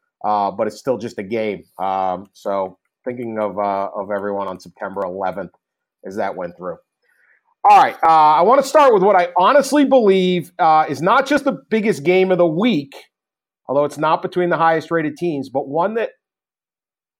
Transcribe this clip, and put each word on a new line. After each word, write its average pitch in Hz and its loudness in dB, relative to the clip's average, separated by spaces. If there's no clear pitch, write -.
uh, 101 -2
but 107 -4
it's 107 -10
still 123 -4
just 110 -12
a 107 -10
game. 104 -6
Um, 95 -6
so 98 -8
thinking 120 -10
of, 101 -4
uh, 98 -4
of 101 -8
everyone 98 -6
on 92 -12
September 98 -12
eleventh 92 -8
as 95 -12
that 98 -6
went 87 -12
through. 87 -12
All 202 8
right, 123 2
uh, 151 2
I 156 6
wanna 262 4
start 277 4
with 190 2
what 202 4
I 175 2
honestly 269 4
believe, 190 2
uh, 160 4
is 135 -6
not 240 2
just 277 0
the 262 -4
biggest 202 -2
game 185 2
of 180 2
the 175 4
week, 170 -2
although 143 0
it's 143 -8
not 156 0
between 175 -2
the 165 0
highest 160 0
rated 156 -2
teams, 151 -6
but 131 -6
one 170 -4
that, 226 -6